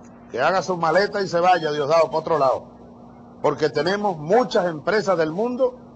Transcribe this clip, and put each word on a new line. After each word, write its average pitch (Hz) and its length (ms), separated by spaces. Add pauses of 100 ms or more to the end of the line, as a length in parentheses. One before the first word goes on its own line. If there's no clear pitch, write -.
(300)
que 110 100
haga 175 220
su 180 140
maleta 180 440
y 196 60
se 170 140
vaya, 175 320
Diosdado, 151 340
para 147 120
otro 160 200
lado. 131 280 (760)
Porque 147 280
tenemos 185 480
muchas 185 480
empresas 180 520
del 160 140
mundo 247 420 (220)